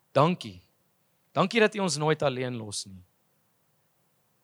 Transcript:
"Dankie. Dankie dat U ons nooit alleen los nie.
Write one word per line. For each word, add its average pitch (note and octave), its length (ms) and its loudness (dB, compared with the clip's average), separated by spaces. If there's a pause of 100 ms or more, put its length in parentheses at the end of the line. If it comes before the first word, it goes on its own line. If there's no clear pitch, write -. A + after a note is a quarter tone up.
(120)
"Dankie. C3+ 500 2 (720)
Dankie F#3+ 280 2
dat G#3+ 160 4
U G3+ 40 -6
ons E3+ 180 0
nooit D3+ 240 0
alleen B2+ 360 -2
los G#2+ 280 -10
nie. F#2 180 -20 (1400)